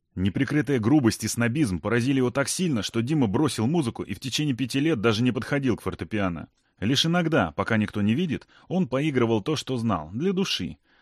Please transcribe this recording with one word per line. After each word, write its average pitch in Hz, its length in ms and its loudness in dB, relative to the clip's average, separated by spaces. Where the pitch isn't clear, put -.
Неприкрытая 131 640 0
грубость 113 440 4
и 107 60 -2
снобизм 117 500 0
поразили 120 380 0
его 127 120 2
так 139 200 -2
сильно, 151 340 -2
что - 180 -2
Дима 135 260 2
бросил 113 400 0
музыку 151 360 -2
и 98 100 -8
в - 60 -8
течение 143 340 -2
пяти 131 280 -2
лет 151 180 0
даже 110 240 2
не 127 80 4
подходил 131 460 0
к - 40 -16
фортепиано. 90 680 -4
Лишь 131 240 2
иногда, 160 480 2
пока 110 240 -2
никто 104 240 0
не 104 120 2
видит, 151 360 -4
он 175 200 0
поигрывал 123 540 2
то, 156 140 -2
что 131 220 -4
знал, 90 360 -2
для 175 200 0
души, 131 440 -2